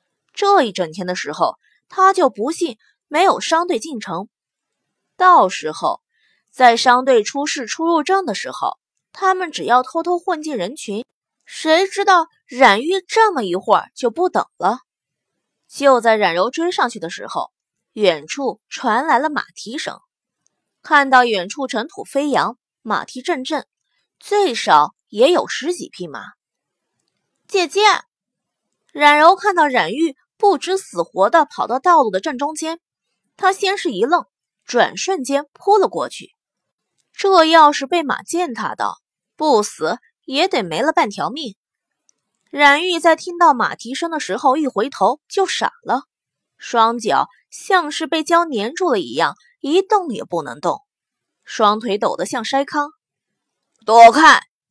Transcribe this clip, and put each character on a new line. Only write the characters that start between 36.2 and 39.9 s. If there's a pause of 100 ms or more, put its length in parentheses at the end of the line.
这
要
是
被
马
践
踏
到， (340)
不
死 (260)